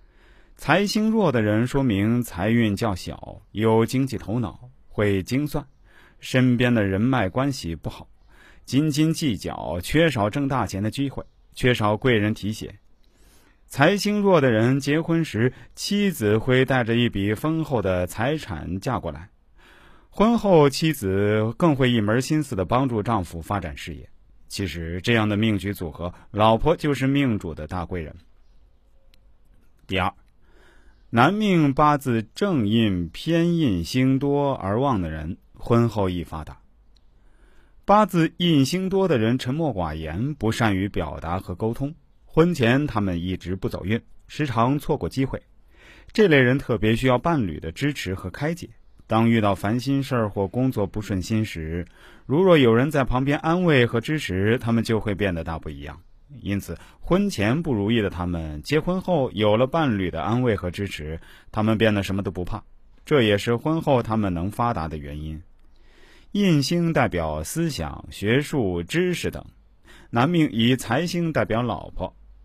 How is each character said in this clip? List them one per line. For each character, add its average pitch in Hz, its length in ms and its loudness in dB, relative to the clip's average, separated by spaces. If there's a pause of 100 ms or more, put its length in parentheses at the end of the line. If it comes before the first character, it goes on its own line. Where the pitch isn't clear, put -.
(580)
财 190 300 0
星 214 240 0
弱 208 200 2
的 120 100 2
人 107 260 2
说 139 160 -2
明 113 400 0
财 98 260 -4
运 113 240 2
较 101 220 -2
小， - 460 -12 (100)
有 113 340 4
经 131 220 -2
济 113 100 -6
头 110 220 -6
脑， - 300 -8 (180)
会 101 360 0
精 135 220 -2
算， 147 200 -6 (540)
身 127 360 2
边 123 180 2
的 110 120 2
人 95 160 0
脉 120 260 0
关 131 240 -2
系 82 240 -8
不 98 140 -10
好， - 180 -16 (560)
斤 151 260 0
斤 156 240 2
计 143 220 -2
较， 73 460 -6
缺 160 280 2
少 110 200 0
挣 139 180 -2
大 131 180 -2
钱 92 160 -6
的 107 80 -2
机 139 200 -4
会， - 120 -14 (320)
缺 123 200 2
少 107 240 0
贵 123 200 2
人 104 160 2
提 107 200 -6
携。 - 200 -12 (920)
财 175 320 4
星 208 240 0
弱 190 180 6
的 135 100 4
人 120 300 4
结 143 220 0
婚 165 240 0
时， 117 260 0 (240)
妻 202 340 -2
子 110 280 2
会 127 260 2
带 131 220 0
着 117 100 0
一 120 140 2
笔 101 240 0
丰 160 280 -2
厚 139 200 -2
的 92 260 0
财 135 300 -4
产 85 420 -8
嫁 120 180 -4
过 82 140 -8
来， 76 180 -14 (800)
婚 226 280 2
后 175 320 6
妻 156 240 0
子 104 640 0
更 151 180 4
会 127 160 2
一 120 80 2
门 107 220 0
心 156 200 0
思 139 140 -6
地 92 80 0
帮 127 240 0
助 110 160 -2
丈 110 180 -2
夫 82 200 -10
发 101 180 -4
展 80 160 -10
事 - 180 -12
业。 65 160 -18 (380)
其 - 180 -6
实 85 360 -8
这 120 140 2
样 110 120 2
的 104 80 0
命 107 220 2
局 98 160 -4
组 87 180 -8
合， 87 220 -8 (180)
老 110 240 4
婆 147 220 2
就 147 160 0
是 131 140 -2
命 135 300 2
主 85 160 -8
的 78 140 -12
大 90 180 -6
贵 90 160 -8
人。 78 140 -12 (1700)
第 95 140 -2
二， 92 140 0 (960)
男 127 240 4
命 180 400 4
八 147 240 4
字 113 280 -2 (100)
正 160 320 0
印、 101 420 2
偏 165 460 0
印 107 280 0
星 131 360 2
多 143 340 0
而 101 260 -2
旺 131 220 0
的 82 80 -4
人， 78 280 -8 (160)
婚 117 360 2
后 101 200 -2
易 87 140 -4
发 78 220 -12
达。 - 140 -18 (1200)
八 208 220 6
字 165 320 2
印 165 260 4
星 185 240 -2
多 190 200 0
的 160 100 2
人 113 200 2
沉 127 160 -4
默 156 200 -2
寡 82 220 -4
言， 82 400 -4
不 110 160 -2
善 110 240 0
于 95 120 -2
表 78 320 -6
达 85 200 -4
和 95 160 -10
沟 110 180 -4
通， 143 200 -6 (320)
婚 170 280 4
前 127 340 2
他 104 140 -2
们 90 200 -2
一 92 140 -4
直 87 200 -6
不 95 120 -6
走 - 180 -8
运， 107 160 -2 (260)
时 - 180 -4
常 123 340 0
错 147 180 -2
过 - 120 -4
机 135 160 -2
会。 - 160 -8 (720)
这 214 160 4
类 147 120 8
人 127 180 4
特 127 200 -2
别 107 180 4
需 117 120 0
要 123 100 4
伴 143 280 0
侣 78 140 -6
的 80 120 -8
支 143 220 -4
持 95 220 -6
和 92 140 -10
开 151 240 -4
解。 - 160 -12 (380)
当 113 220 4
遇 117 100 4
到 101 140 2
烦 104 260 -2
心 139 220 -2
事 135 140 -4
儿 113 120 0
或 98 200 -2
工 127 240 -2
作 104 160 -2
不 - 120 -8
顺 95 220 -4
心 110 240 -2
时， 85 400 -8 (400)
如 143 160 0
若 185 160 8
有 120 160 6
人 127 160 4
在 147 140 0
旁 123 200 -2
边 143 140 0
安 170 260 0
慰 143 220 6
和 113 160 -2
支 151 160 -4
持， 104 400 0
他 113 140 -2
们 113 120 2
就 113 160 0
会 101 140 -4
变 95 200 0
得 82 100 -6
大 80 160 -8
不 - 100 -12
一 71 120 -12
样。 71 200 -14 (400)
因 98 180 -4
此， 90 160 -10 (240)
婚 196 300 0
前 120 320 0
不 160 100 -2
如 104 200 0
意 117 100 2
的 98 80 0
他 90 160 -6
们， 80 380 -4
结 151 160 0
婚 180 200 -2
后 156 340 0
有 107 220 2
了 127 120 2
伴 135 320 0
侣 92 100 -2
的 80 140 -6
安 113 180 0
慰 120 140 2
和 90 160 -4
支 98 160 -6
持， 78 320 -10 (320)
他 107 100 -4
们 110 160 2
变 110 160 4
得 101 80 0
什 95 140 -4
么 98 80 -4
都 98 80 -6
不 90 120 -6
怕。 107 200 -6 (420)
这 147 160 4
也 104 160 4
是 117 180 0
婚 156 240 -2
后 139 220 2
他 110 160 -2
们 101 160 0
能 85 160 -4
发 120 240 -2
达 80 140 -6
的 78 100 -8
原 73 240 -12
因。 78 180 -10 (920)
印 180 320 4
星 170 280 0
代 143 160 2
表 78 360 -4
思 165 260 -4
想、 78 400 -8
学 113 320 0
术、 101 400 -2
知 175 320 -2
识 - 160 -4
等， - 160 -12 (640)
男 120 180 2
命 165 240 2
以 117 240 2
财 135 300 -2
星 170 260 -4
代 120 140 0
表 110 160 -2
老 101 300 -6
婆， - 220 -8 (320)